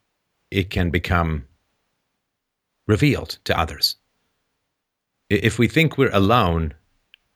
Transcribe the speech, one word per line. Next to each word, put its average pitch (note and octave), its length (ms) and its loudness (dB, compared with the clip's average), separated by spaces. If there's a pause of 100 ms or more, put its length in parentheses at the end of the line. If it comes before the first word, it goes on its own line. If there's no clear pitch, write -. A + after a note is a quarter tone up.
(520)
it G2 180 -2
can F2 220 -2
become E2 540 -2 (1400)
revealed G#2 580 0
to - 140 0
others. - 360 -4 (1400)
I-, G2+ 120 2
if A2+ 140 0
we A#2+ 100 4
think D#3+ 300 0
we're C3 160 2
alone F#2+ 600 2 (640)